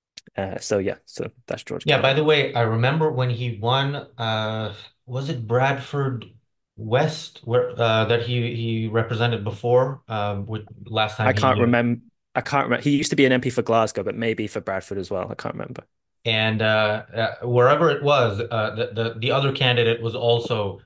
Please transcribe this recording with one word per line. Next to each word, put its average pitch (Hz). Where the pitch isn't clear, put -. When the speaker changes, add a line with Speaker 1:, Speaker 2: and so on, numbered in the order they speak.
Speaker 1:
Uh, 95
so -
yeah, 95
so -
that's -
George -
Speaker 2:
Yeah, 139
by 135
Speaker 1:
Galloway. 151
Speaker 2:
the 131
way, -
I 120
remember 127
when 127
he 117
won, 139
uh, 110
was 131
it 123
Bradford 131
West, 127
where, 123
uh, 110
that 117
he, 117
he 113
represented 113
before, 123
um, 104
with, 110
last 107
time 110
Speaker 1:
I 131
Speaker 2:
he 101
Speaker 1:
can't 127
Speaker 2:
did? 120
Speaker 1:
remem-, 120
I 123
can't 139
remember. 120
He 143
used 147
to -
be 139
an 131
M 127
P 127
for 117
Glasgow, 110
but 101
maybe 113
for 104
Bradford 95
as 92
well. 92
I -
can't -
remember. -
Speaker 2:
And, 110
uh, 107
uh, 113
wherever 131
it 143
was, 123
uh, 107
the, 113
the, 113
the 123
other 135
candidate 120
was 113
also, 117